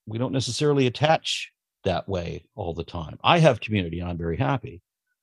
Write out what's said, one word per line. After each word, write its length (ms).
we 100
don't 140
necessarily 540
attach 640
that 260
way 360
all 200
the 100
time. 400
I 160
have 180
community, 400
and 100
I'm 100
very 180
happy. 440